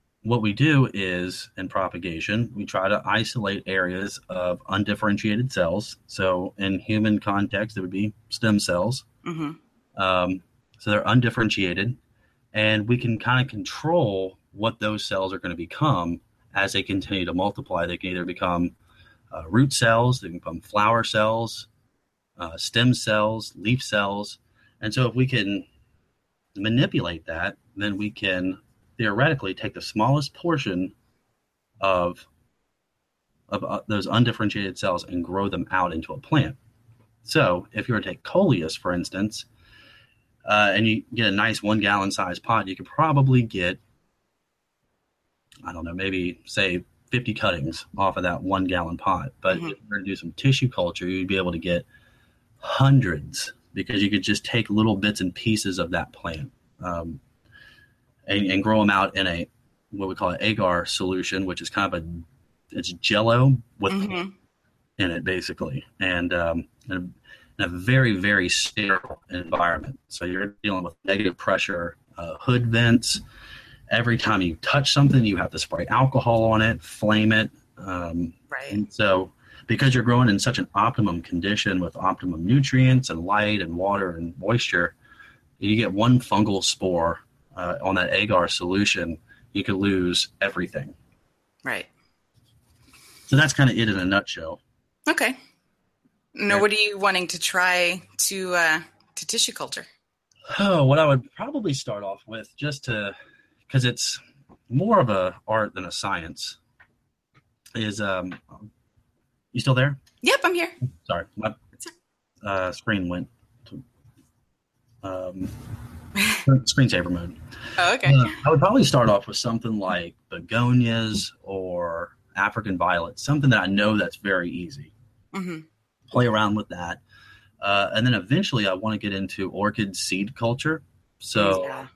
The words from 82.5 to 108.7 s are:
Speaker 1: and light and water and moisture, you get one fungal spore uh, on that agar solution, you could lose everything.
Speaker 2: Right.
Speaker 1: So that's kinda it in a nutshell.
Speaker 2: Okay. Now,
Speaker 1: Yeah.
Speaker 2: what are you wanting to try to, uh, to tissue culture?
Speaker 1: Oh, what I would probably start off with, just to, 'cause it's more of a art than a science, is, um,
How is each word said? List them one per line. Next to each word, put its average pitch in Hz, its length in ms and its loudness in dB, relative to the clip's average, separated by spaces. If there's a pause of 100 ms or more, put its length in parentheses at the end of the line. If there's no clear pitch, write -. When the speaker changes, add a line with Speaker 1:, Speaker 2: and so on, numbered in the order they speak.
Speaker 1:
and 82 160 -6
light 104 360 2
and 82 140 -6
water 95 360 0
and 85 260 -10
moisture, 95 580 0 (640)
you 104 180 0
get 110 160 0
one 120 280 6
fungal 101 440 0
spore 85 560 0 (400)
uh, 87 220 -4
on 95 140 0
that 90 180 0
agar 95 340 2
solution, 90 720 0 (340)
you 98 140 -2
could 101 100 0
lose 92 540 0 (100)
everything. 90 540 -4 (720)
Speaker 2:
Right. 113 240 -6 (1400)
Speaker 1:
So 139 80 2
that's 151 180 4
kinda 135 200 6
it 117 160 2
in 95 100 -2
a 90 60 -2
nutshell. 85 560 -2 (480)
Speaker 2:
Okay. 262 280 0 (960)
Now, 202 220 2
Speaker 1:
Yeah. 196 60 4
Speaker 2:
what 208 100 4
are 214 40 0
you 208 220 0
wanting 185 300 2
to 170 120 -8
try 180 600 2 (280)
to, 190 260 -4
uh, 165 260 2 (340)
to 156 120 -10
tissue 226 240 0
culture? - 340 -10 (720)
Speaker 1:
Oh, 185 280 4
what 139 140 6
I 156 60 6
would 139 280 4
probably 226 400 -4
start 107 300 -8
off 98 220 -10
with, 110 300 -14
just 143 300 -8
to, 104 300 -4 (520)
'cause 127 160 2
it's - 360 -2 (500)
more 190 300 4
of 127 100 4
a 92 260 0 (120)
art 107 260 0
than 92 120 -8
a 85 60 -12
science, 87 640 -8 (1200)
is, 107 240 -4
um, 92 400 -4 (1120)